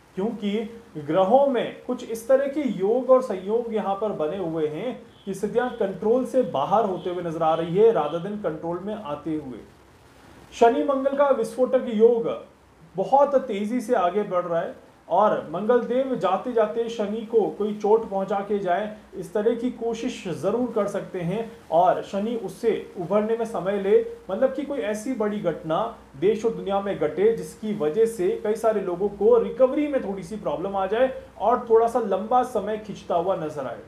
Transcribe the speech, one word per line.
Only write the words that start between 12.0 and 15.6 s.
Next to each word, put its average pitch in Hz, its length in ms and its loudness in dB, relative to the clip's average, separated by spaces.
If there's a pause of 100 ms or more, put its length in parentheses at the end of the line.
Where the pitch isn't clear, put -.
बहुत 269 440 4
तेजी 214 420 -2
से 240 160 0
आगे 180 280 2
बढ़ 175 200 0
रहा 170 160 0
है - 260 -8 (220)
और 190 240 4 (180)
मंगल 214 320 2